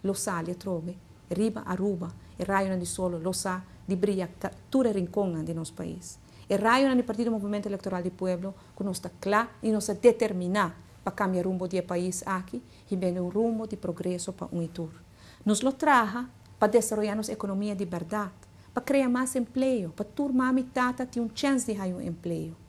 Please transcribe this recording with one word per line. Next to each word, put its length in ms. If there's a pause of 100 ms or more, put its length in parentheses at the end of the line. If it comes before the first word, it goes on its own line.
lo 140
sale 340
e 60
trobe, 420 (320)
riba 340
a 100
ruba, 380 (240)
é 60
raio, 280
né, 60
de 100
solo, 300
lo 160
sa, 300 (240)
de 80
brilha, 340 (120)
ca-, 100 (180)
todo 220
rincão, 380
né, 160
de 100
nosso 200
país. 440 (320)
É 60
raio, 320
né, 80
do 80
Partido 260
Movimento 360
Eleitoral 360
do 80
Povo, 440 (200)
que 80
nós 140
está 140 (100)
claro 300 (120)
e 80
nós 160
está 60
determinado 800 (320)
para 80
cambiar 340
o 40
rumbo 180
do 140
país 440
aqui, 360 (280)
e 60
bem 240
um 80
rumbo 380
de 100
progresso 560
para 180
um 120
e 40
todos. 300 (480)
Nos 160
lo 120
traja 540 (320)
para 140
desenvolver 420
nossa 180
economia 440
de 80
verdade, 480 (400)
para 100
criar 280
mais 260
emprego, 560
para 140
turma 420
a 40
mitad 420 (120)
ter 140
um 140
chance 320
de 80
ganhar 200
um 60
emprego. 560 (120)